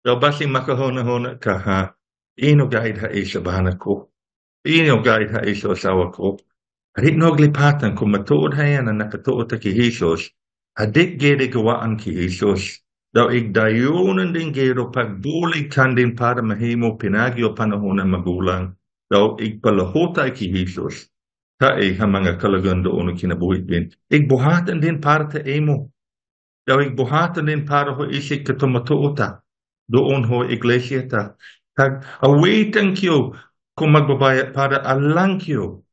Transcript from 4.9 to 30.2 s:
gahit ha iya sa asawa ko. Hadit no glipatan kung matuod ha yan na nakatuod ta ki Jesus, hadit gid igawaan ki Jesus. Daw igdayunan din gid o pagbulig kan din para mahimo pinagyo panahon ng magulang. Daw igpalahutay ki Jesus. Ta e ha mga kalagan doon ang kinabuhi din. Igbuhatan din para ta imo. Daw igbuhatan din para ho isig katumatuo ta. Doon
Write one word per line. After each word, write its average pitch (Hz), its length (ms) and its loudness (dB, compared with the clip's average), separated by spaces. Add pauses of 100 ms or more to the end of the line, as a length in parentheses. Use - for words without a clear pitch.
gahit 107 280 2
ha 117 120 -2
iya 104 120 -2
sa 104 160 -4
asawa 92 400 0
ko. 98 240 -4 (580)
Hadit 147 220 2
no 160 160 4
glipatan 143 640 4
kung 104 160 0
matuod 147 420 0
ha 147 140 -2
yan 135 180 0
na 107 80 -2
nakatuod 107 540 -4
ta 113 80 -4
ki 104 160 -4
Jesus, 104 560 0 (480)
hadit 151 400 0
gid 139 240 2
igawaan 113 560 0
ki 101 160 -8
Jesus. 92 720 -2 (300)
Daw 117 160 4
igdayunan 127 1040 0
din 165 160 -6
gid 131 240 0
o 123 160 -4
pagbulig 143 800 -4
kan 131 240 2
din 123 240 0
para 120 240 0
mahimo 113 560 -2
pinagyo 113 560 0
panahon 101 480 -2
ng 95 80 0
magulang. 92 640 -2 (320)
Daw 104 320 2
igpalahutay 113 960 0
ki 92 160 -6
Jesus. 90 580 -6 (460)
Ta - 240 2
e 95 160 2
ha 104 160 0
mga 92 320 0
kalagan 92 400 2
doon 87 320 -2
ang - 40 -8
kinabuhi 90 440 -2
din. 87 240 -2 (240)
Igbuhatan 151 720 2
din 160 160 0
para 147 320 0
ta 151 80 -6
imo. 147 560 -2 (720)
Daw 135 160 2
igbuhatan 147 640 -2
din 151 160 -2
para 143 320 0
ho 143 160 -6
isig 143 320 -6
katumatuo 135 720 0
ta. - 320 -4 (400)
Doon 135 400 2